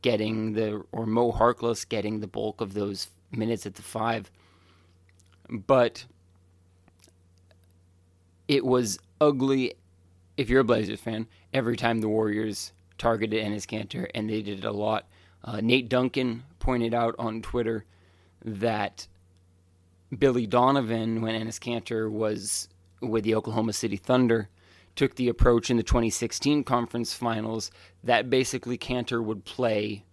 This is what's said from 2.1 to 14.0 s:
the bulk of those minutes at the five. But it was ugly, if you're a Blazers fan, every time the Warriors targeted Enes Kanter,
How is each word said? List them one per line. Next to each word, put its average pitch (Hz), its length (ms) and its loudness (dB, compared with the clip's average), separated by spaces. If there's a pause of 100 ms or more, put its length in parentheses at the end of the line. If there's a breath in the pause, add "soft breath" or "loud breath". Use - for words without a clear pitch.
the 104 80 -8
bulk 107 340 -6
of 98 140 -6
those 101 320 -4 (240)
minutes 117 340 -2
at 98 80 -10
the - 80 -18
five. 113 480 -4 (1200 soft breath)
But 120 560 2 (2500)
it 143 160 4
was 123 360 2 (200)
ugly, 135 540 4 (640)
if 131 100 0
you're 131 140 6
a 127 40 4
Blazers 110 340 2
fan, 113 280 -6 (260 soft breath)
every 120 240 0
time 117 240 0
the 107 80 0
Warriors 107 640 -2 (280)
targeted 110 440 0
Enes 104 220 -6
Kanter, 110 480 -8